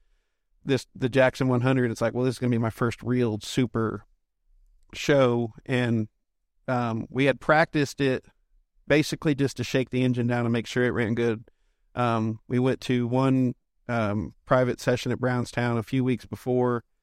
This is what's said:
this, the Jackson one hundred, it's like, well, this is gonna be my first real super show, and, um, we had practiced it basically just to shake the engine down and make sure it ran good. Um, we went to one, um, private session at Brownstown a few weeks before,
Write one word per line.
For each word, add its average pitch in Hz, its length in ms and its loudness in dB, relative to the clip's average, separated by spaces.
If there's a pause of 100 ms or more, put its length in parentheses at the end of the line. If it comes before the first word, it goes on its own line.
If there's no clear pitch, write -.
(640)
this, 135 300 -2
the 123 140 -2
Jackson 131 400 2
one 123 120 2
hundred, 127 300 2
it's 110 100 -6
like, 113 120 0
well, 123 120 -2
this 127 100 -2
is - 40 -16
gonna 123 120 0
be 117 80 0
my 117 100 0
first - 320 -4
real 117 400 0
super 113 640 -2 (880)
show, 120 600 2 (120)
and, 117 420 0 (600)
um, 120 420 -4
we 135 160 0
had 127 160 2
practiced 156 580 2
it 135 260 0 (640)
basically 147 460 2
just 135 240 -2
to 123 60 -4
shake 127 260 -2
the 127 140 0
engine 123 240 0
down 120 180 0
and 113 80 0
make 113 140 -2
sure 123 180 0
it 117 60 2
ran 117 240 0
good. 117 300 -2 (500)
Um, 113 520 -2
we 123 120 -2
went 127 220 0
to 123 240 0
one, 131 480 2 (340)
um, 107 460 -2 (120)
private 127 340 2
session 123 320 -2
at 117 80 -4
Brownstown 120 580 -2
a 110 60 -2
few 131 200 -2
weeks 127 220 -2
before, 123 580 -2 (200)